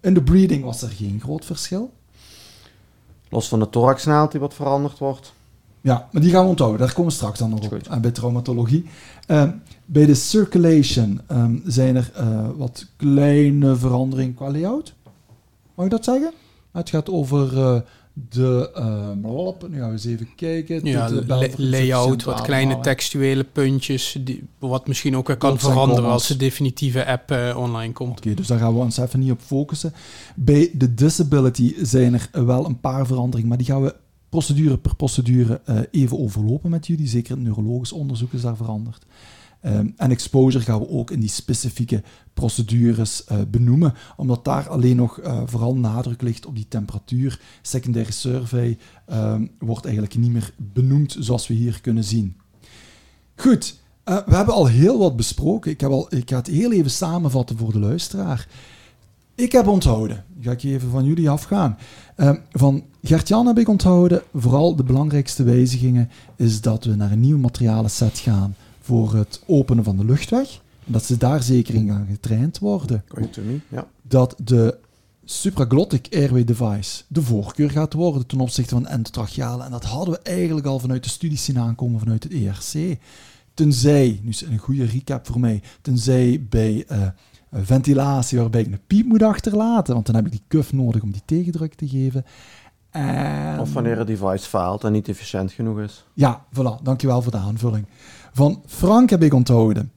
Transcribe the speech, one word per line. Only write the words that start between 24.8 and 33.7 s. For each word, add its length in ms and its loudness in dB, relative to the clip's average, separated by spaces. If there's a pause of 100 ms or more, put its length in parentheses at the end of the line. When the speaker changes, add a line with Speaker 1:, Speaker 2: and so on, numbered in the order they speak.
Speaker 3:
misschien 300 -2
ook 100 -2
weer 100 -2
kan 140 2
Speaker 1:
Dots 120 -2
en 80 2
Speaker 3:
veranderen 320 4
Speaker 1:
commas. 160 2
Speaker 3:
als 100 -2
de 80 -2
definitieve 720 -2
app, 240 -4
eh, 280 -2
online 340 -6
komt. 260 -8
Speaker 1:
Oké, 160 -4
dus 120 -6
daar 120 0
gaan 160 2
we 60 2
ons 160 -2
even 240 -2
niet 100 0
op 100 -2
focussen. 520 -6 (440)
Bij 380 4
de 200 2
disability 880 2
zijn 320 4
er 320 -2
wel 200 0
een 140 -6
paar 260 -2
veranderingen, 420 -2
maar 100 0
die 80 -2
gaan 160 0